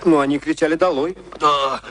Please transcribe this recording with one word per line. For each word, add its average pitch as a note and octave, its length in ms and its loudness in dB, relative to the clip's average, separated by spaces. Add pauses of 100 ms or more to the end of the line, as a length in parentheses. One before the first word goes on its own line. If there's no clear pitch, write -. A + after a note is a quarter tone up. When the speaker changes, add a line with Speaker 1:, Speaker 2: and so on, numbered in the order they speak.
Speaker 1:
Ну, D#3+ 140 6
они C#3 200 0
кричали D#3 360 -2
«Долой». E3 420 0 (240)
Speaker 2:
Да, - 500 0